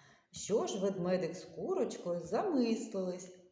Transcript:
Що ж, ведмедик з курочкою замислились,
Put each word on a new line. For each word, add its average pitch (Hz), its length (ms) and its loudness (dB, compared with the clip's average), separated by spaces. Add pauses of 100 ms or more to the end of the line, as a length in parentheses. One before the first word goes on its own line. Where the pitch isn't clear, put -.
(320)
Що 247 360 0
ж, 226 140 -2
ведмедик 180 540 2
з - 100 -10
курочкою 208 760 -2
замислились, 220 1160 0 (160)